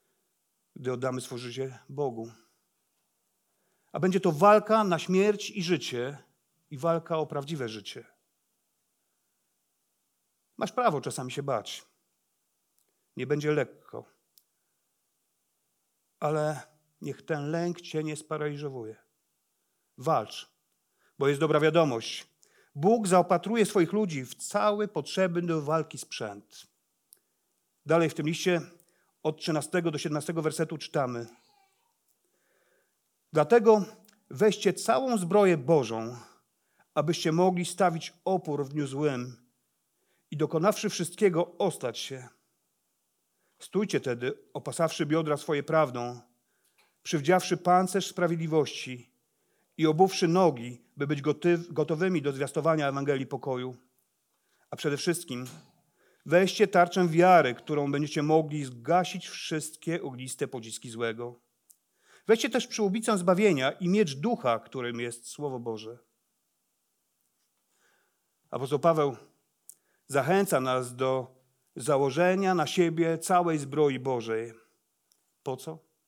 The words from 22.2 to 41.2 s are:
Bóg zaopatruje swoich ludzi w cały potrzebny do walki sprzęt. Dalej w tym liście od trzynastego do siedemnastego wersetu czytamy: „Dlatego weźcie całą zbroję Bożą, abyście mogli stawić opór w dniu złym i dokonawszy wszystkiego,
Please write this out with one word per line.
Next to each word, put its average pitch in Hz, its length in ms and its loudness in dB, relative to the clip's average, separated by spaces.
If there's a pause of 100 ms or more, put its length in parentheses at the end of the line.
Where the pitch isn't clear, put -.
Bóg 208 320 2
zaopatruje 185 580 4
swoich 180 280 2
ludzi 170 320 -2
w - 100 -16
cały 208 520 -2
potrzebny 175 540 -2
do 165 200 -2
walki 151 360 -2
sprzęt. - 680 -12 (1160)
Dalej 160 240 2
w - 40 -12
tym 156 120 -6
liście 165 360 -2 (640)
od 156 160 -4
trzynastego 160 520 -2
do 151 60 -6
siedemnastego 156 440 -4
wersetu 156 360 -4
czytamy: 123 500 -4 (2000)
„Dlatego 208 520 6 (440)
weźcie 185 440 2
całą 254 440 0
zbroję 185 400 4
Bożą, 120 600 0 (760)
abyście 156 380 0
mogli 180 340 2
stawić 170 480 -2 (120)
opór 160 400 -2
w - 40 -12
dniu 147 180 -4
złym 131 600 -4 (840)
i 156 60 -8
dokonawszy 170 520 0
wszystkiego, 175 680 0